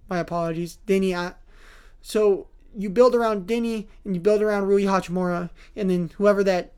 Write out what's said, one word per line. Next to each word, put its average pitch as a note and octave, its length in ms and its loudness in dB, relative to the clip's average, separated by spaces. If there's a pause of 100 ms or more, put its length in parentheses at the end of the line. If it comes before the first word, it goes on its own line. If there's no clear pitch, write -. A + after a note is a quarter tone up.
My F3+ 120 -4
apologies. E3+ 640 -4
Denny, F#3+ 300 0
uh, F3 180 -6 (680)
so G#3 460 0 (280)
you G3+ 140 -6
build A#3+ 240 6
around A3 320 0
Denny, A3+ 420 -4 (160)
and G3 100 -4
you F3 60 -4
build G#3 220 2
around G#3 240 0
Rui G3+ 160 2
Hachimura, F3+ 680 -2 (240)
and G3+ 140 -4
then F3 280 -2
whoever G3+ 280 2
that F3+ 340 0